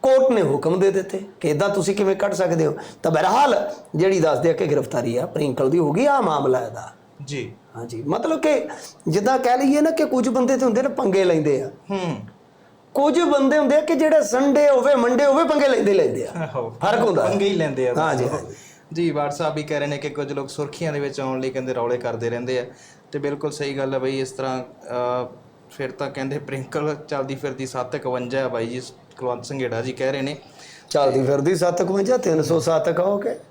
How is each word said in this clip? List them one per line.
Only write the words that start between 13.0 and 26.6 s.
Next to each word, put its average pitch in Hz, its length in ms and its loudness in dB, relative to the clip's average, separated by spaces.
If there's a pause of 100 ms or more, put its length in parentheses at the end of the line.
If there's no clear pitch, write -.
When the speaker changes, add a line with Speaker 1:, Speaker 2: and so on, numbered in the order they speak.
Speaker 1:
ਬੰਦੇ 285 380 4
ਹੁੰਦੇ 277 180 4
ਆ 311 40 6
ਕਿ 311 140 0
ਜਿਹੜੇ 311 280 4
ਸੰਡੇ 277 460 4
ਹੋਵੇ, 277 260 6
ਮੰਡੇ 254 320 2
ਹੋਵੇ, 277 180 4
ਪੰਗੇ 285 240 4
ਲੈਂਦੇ 208 260 4
ਲੈਂਦੇ 160 320 2
ਆ। 170 160 -8
Speaker 2:
ਆਹੋ। 123 280 -6
Speaker 1:
ਫਰਕ 196 300 0
ਹੁੰਦਾ 196 260 2
ਹੈ। - 60 0
Speaker 2:
ਪੰਗੇ 202 160 2
ਹੀ 196 60 0
ਲੈਂਦੇ 135 340 0
ਆ 123 100 0
Speaker 1:
ਹਾਂ 156 160 0
ਜੀ, 123 100 0
Speaker 2:
ਬਸ। 117 80 -2
Speaker 1:
ਹਾਂ 151 60 -4
ਜੀ। - 160 -12 (380)
Speaker 2:
ਜੀ, 165 180 0
ਬਾਠ 143 220 -2
ਸਾਹਿਬ 151 220 -2
ਵੀ 151 80 -6
ਕਹਿ 147 160 -4
ਰਹੇ 143 80 -2
ਨੇ 143 120 -4
ਕਿ 147 100 -8
ਕੁਝ 143 240 -6
ਲੋਕ 139 160 -6
ਸੁਰਖੀਆਂ 147 440 -6
ਦੇ 143 80 -4
ਵਿੱਚ 143 200 -6
ਆਉਣ 131 200 -4
ਲਈ 131 100 -4
ਕਹਿੰਦੇ 131 240 -6
ਰੌਲੇ 120 240 -2
ਕਰਦੇ 117 320 -4
ਰਹਿੰਦੇ 123 300 -4
ਆ 120 40 -8 (480)
ਤੇ 147 60 -6
ਬਿਲਕੁਲ 143 320 -4
ਸਹੀ 139 280 -6
ਗੱਲ 135 160 -2
ਹੈ 135 40 0
ਬਈ। 135 220 -2
ਇਸ 131 100 -4
ਤਰ੍ਹਾਂ, 131 340 -6
ਅਹ, 123 640 -4 (440)
ਫਿਰ 135 200 -8
ਤਾਂ 135 200 -8
ਕਹਿੰਦੇ 139 280 -6
ਪ੍ਰਿੰਕਲ 147 580 -4 (120)